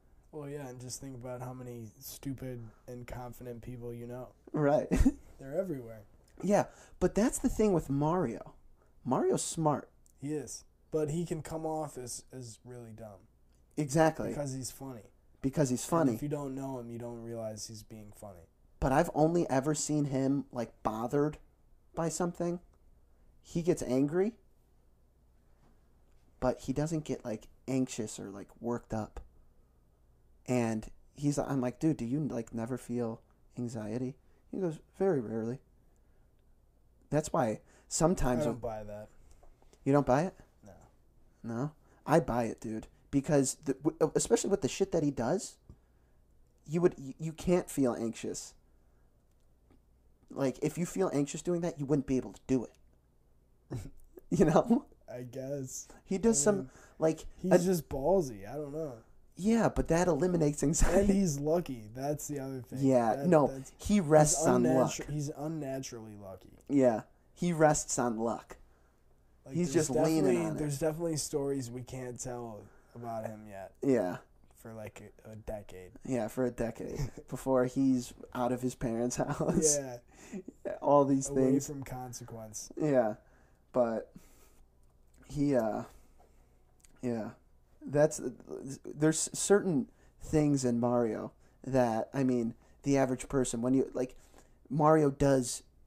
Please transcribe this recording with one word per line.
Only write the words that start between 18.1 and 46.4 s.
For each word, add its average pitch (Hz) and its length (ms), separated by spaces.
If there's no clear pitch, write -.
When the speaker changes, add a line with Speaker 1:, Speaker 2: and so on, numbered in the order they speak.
Speaker 1:
funny. 90 300
Speaker 2:
But 143 100
I've 156 240
only 165 360
ever 135 240
seen 147 320
him, 135 440
like, 117 220
bothered 123 540
by 165 140
something. 175 500
He - 200
gets 165 200
angry, 147 500
but 127 220
he 135 100
doesn't 151 320
get, - 200
like, 113 220
anxious 127 500
or, 101 120
like, 98 180
worked 117 320
up. - 280
And 117 420
he's, 143 240
I'm 135 220
like, 123 180
"Dude, 160 200
do 120 60
you, 127 160
like, 120 320
never 117 240
feel 120 440
anxiety?" 120 600
He - 80
goes, 170 220
"Very 190 220
rarely." 113 400
That's 151 220
why 123 280
sometimes 135 540
Speaker 1:
I 120 40
don't 117 160
Speaker 2:
when 113 160
Speaker 1:
buy 107 60
that. 104 240
Speaker 2:
You 135 80
don't 143 140
buy 131 160
it? 185 120
Speaker 1:
No. 101 80
Speaker 2:
No? 117 280
I 160 140
buy 120 240
it, - 160
dude. 110 280
Because, 139 540
the, 139 100
w-, 156 400
especially - 360
with 196 120
the 127 60
shit - 240
that 165 100
he 147 80
does, 131 480